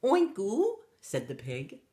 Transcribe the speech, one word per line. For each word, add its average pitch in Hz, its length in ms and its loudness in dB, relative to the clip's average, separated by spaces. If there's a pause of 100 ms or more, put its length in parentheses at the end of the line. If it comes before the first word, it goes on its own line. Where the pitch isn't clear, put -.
Oink-oo, 320 720 2 (240)
said 123 260 -4
the 135 80 -8
pig 131 460 -10 (120)